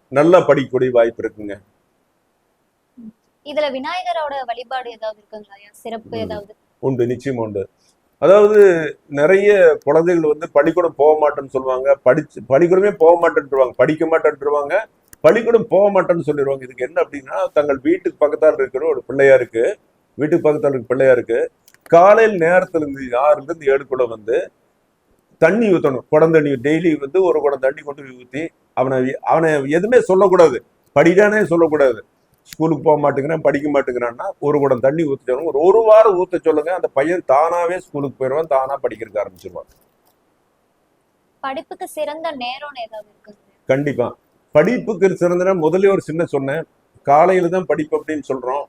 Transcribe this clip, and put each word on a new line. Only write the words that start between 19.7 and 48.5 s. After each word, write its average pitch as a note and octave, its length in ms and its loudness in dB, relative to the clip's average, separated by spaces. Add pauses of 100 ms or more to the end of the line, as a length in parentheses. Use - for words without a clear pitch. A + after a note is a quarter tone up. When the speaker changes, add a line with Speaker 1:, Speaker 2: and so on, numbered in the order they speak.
Speaker 1:
வீட்டுக்கு D3+ 280 0
பக்கத்தால் D3 280 0
இருக்க B2 180 -8
பிள்ளையாருக்கு B2+ 480 2 (540)
காலையில் G#3 500 6
நேரத்துல F3+ 400 0
இருந்து C3+ 180 -10 (220)
ஆறுல C#3 240 0
இருந்து D#3+ 240 -4
ஏழுக்குள்ள C3 420 -2
வந்து A2 220 -6 (1040)
தண்ணி G3+ 340 2
ஊத்தணும். C#3+ 340 -2
குடம் D#3+ 280 2
தண்ணி D3 200 0 (120)
டெய்லி D#3+ 240 0 (120)
வந்து C#3 240 -2
ஒரு D3+ 160 0
குடம் C#3 220 -2
தண்ணி C#3 160 -4
கொண்டு C#3+ 200 -14
போய் C3 200 -20
ஊத்தி C3 200 -12 (380)
அவனை, C3 180 -2 (360)
அவனை D#3+ 180 2 (240)
எதுவுமே G#3+ 240 2 (100)
சொல்லக்கூடாது, F3+ 500 4 (360)
படிடானே G3+ 560 4
சொல்லக்கூடாது. D3 480 2 (500)
ஸ்கூலுக்கு D#3 360 -4
போக D3+ 160 4
மாட்டேங்கிறான், C#3+ 420 -2
படிக்க D3 300 0
மாட்டேங்கிறான்னா B2 500 -4 (220)
ஒரு D3 160 0
குடம் C3 240 0
தண்ணி D#3 240 -2
ஊத்த - 180 -8
சொல்லுங்க. C#3+ 220 -4
ஒரு, C#3 160 -2
ஒரு G3 180 4
வாரம் G#3+ 360 6
ஊத்த F3+ 260 -4
சொல்லுங்க, D#3 280 0
அந்த E3 220 -4
பையன் D#3+ 340 -2
தானாவே E3+ 540 0
ஸ்கூலுக்கு C#3 340 -10
போயிடுவான், C#3+ 320 -4
தானா C3 320 0
படிக்கிறதுக்கு G#2+ 400 -8
ஆரம்பிச்சிருவான். F#2 460 -14 (1700)
Speaker 2:
படிப்புக்கு D#4 460 -12
சிறந்த D4+ 380 -8 (160)
நேரம்னு C4+ 440 -12
ஏதாவது A3 260 -20
இருக்குங்க? - 280 -20 (280)
Speaker 1:
கண்டிப்பா. C3 400 -2 (460)
படிப்புக்கு F#3 640 0
சிறந்த F3 280 -2
நேரம் F#3 200 0
முதல்ல F#3+ 300 2
ஒரு E3+ 160 -4
சின்ன D#3 240 -4
சொன்னேன், C#3 280 -4 (440)
காலையில E3+ 480 2
தான் F#3 160 -6
படிப்பு D3+ 280 -2
அப்படின்னு D3 300 -8
சொல்றோம், C3 400 -6